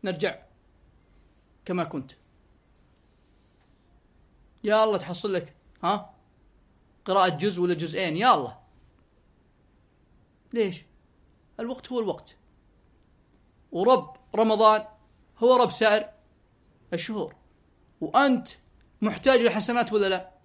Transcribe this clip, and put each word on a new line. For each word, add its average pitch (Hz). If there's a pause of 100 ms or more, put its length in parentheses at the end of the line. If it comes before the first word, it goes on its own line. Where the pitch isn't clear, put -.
نرجع 185 (1200)
كما 180
كنت. 151 (2500)
يا 214
الله 214
تحصل 180
لك، - (280)
ها، 196 (920)
قراءة 185
جزء 175
ولا 180
جزئين، 165
يا 226
الله. 135 (1900)
ليش؟ 196 (760)
الوقت 247
هو 247
الوقت، - (1300)
ورب 226 (200)
رمضان 214 (500)
هو 247
رب 247
سائر 214 (840)
الشهور، 185 (640)
وأنت 262 (520)
محتاج 240
لحسنات 233
ولا 202
لا؟ 185 (140)